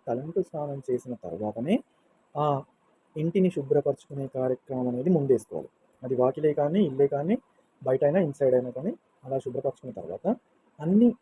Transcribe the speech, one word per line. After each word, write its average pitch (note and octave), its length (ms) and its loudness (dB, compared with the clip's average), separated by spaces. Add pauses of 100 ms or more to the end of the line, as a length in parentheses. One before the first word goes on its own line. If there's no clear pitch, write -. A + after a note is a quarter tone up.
తలంటు C#3+ 320 -4
స్నానం D3 500 -6
చేసిన B2 240 -4
తర్వాతనే G#2+ 680 -4 (520)
ఆ C#3+ 260 0 (540)
ఇంటిని F3 340 2
శుభ్రపరచుకునే C#3+ 760 -2
కార్యక్రమం B2+ 600 -2
అనేది B2+ 220 0
ముందేసుకోవాలి. C3 580 2 (340)
అది B2+ 120 -4
వాకిలే C3+ 380 2
కానీ, D3+ 280 2
ఇల్లే C#3 260 2
కానీ, D3 320 0 (460)
బయట C3 200 2
అయినా, D#3 160 4
ఇన్సైడ్ C#3 340 2
అయినా B2 160 2
కానీ D3+ 240 -6 (300)
అలా C3+ 140 -4
శుభ్రపరచుకున్న C3 540 -6
తర్వాత G#2 440 -4 (440)
అన్ని G#3+ 420 4